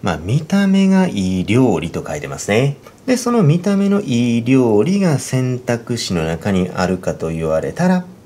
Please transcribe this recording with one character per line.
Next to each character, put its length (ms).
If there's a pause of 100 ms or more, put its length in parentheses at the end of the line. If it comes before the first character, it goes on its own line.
ま 120
あ、 40
見 240
た 240
目 200
が 200
い 340
い 60
料 340
理 100
と 160
書 80
い 60
て 80
ま 100
す 120
ね。 260 (300)
で、 100
そ 160
の 100
見 180
た 180
目 100
の 140
い 360
い 60
料 380
理 180
が 180
選 420
択 360
肢 160
の 140
中 240
に 240
あ 120
る 120
か 160
と 160
言 180
わ 140
れ 100
た 160
ら 160 (220)